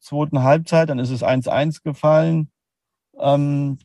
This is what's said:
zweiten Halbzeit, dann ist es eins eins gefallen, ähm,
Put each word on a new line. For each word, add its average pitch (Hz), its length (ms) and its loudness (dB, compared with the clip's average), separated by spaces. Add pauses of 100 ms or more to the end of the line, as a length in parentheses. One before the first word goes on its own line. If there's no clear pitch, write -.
zweiten 147 420 -4
Halbzeit, 160 480 2
dann 131 80 -4
ist 127 120 -4
es 123 120 -6
eins 127 260 0
eins 151 340 -2
gefallen, 156 680 0 (680)
ähm, 143 680 0